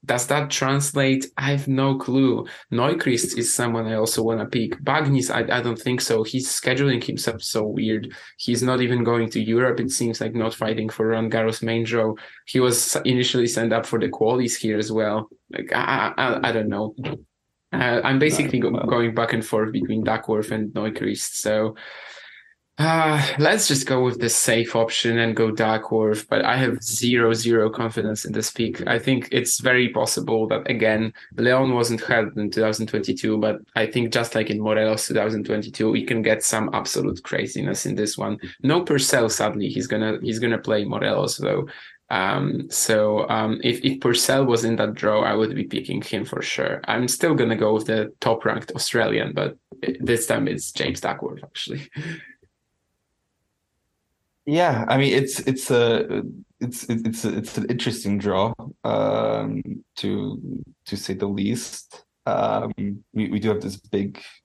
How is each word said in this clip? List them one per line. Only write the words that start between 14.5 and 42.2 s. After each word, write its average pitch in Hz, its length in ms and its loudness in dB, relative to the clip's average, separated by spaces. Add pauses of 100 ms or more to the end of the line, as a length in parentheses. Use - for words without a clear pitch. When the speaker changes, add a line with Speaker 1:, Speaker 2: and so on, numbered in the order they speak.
Speaker 1:
here 107 160 0
as 104 100 -2 (100)
well. 107 300 0 (260)
Like, - 180 -6
I, 113 440 0
I, - 60 2
I, 127 260 0
I - 60 0
don't 107 200 0
know. 107 200 -4 (800)
Uh, 123 300 2
I'm 135 160 4
basically 147 400 2
go-, 117 100 2
Speaker 2:
Wow. 113 160 -2 (100)
Speaker 1:
going 117 200 2
back 117 180 0
and 110 100 -2
forth 110 300 0
between 110 300 -2
Duckworth 110 480 0
and 107 240 -4
Neuchrist, 107 560 -4 (140)
so, 107 300 0 (1040)
uh, 156 420 4 (160)
let's 180 300 4
just 135 260 2
go 127 100 4
with 117 160 0
the 117 100 0
safe 117 460 2
option 113 440 2
and 113 160 2
go 113 160 4
Duckworth, 110 760 2
but - 160 2
I 123 140 2
have 127 260 2
zero, 120 500 4
zero 113 360 4
confidence 110 560 -2
in 110 80 -6
this 110 180 -2
pick. - 360 -2
I 113 100 2
think 127 340 0
it's - 280 0
very 127 300 4
possible 110 580 0
that, 110 220 -2
again, 110 440 2 (240)
Leon 127 360 4
wasn't 117 280 2
held 113 360 0
in 104 120 -2
two 110 120 0
thousand 110 260 0
twenty-two, 107 580 -2
but 107 100 0 (200)
I 113 100 2
think 117 260 -2
just 117 220 0
like 110 160 0
in 107 100 -2
Morelos 107 480 0
two - 60 -4
thousand 107 320 0
twenty-two, 110 520 -2
we 110 60 0
can 113 200 -2
get 110 200 2
some 110 300 0
absolute 98 500 -2
craziness - 640 -4
in 101 100 -2
this 104 220 -2
one. 101 180 -4 (260)
No 156 200 2
Purcell, 135 480 2
sadly. 104 400 0
He's 107 180 -4
gonna, 110 340 0
he's 113 180 -4
gonna 117 300 0
play 107 160 2
Morelos, 104 520 -2
though. - 300 0 (420)
Um, 95 600 0